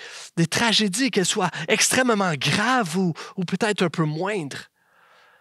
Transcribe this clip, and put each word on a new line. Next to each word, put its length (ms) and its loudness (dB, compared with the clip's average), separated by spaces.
des 100 4
tragédies, 680 2
qu'elles 120 2
soient 260 0
extrêmement 680 2
graves 600 0
ou, 160 2
ou 80 -2
peut-être 380 0
un 60 4
peu 140 -2
moindres, 600 -4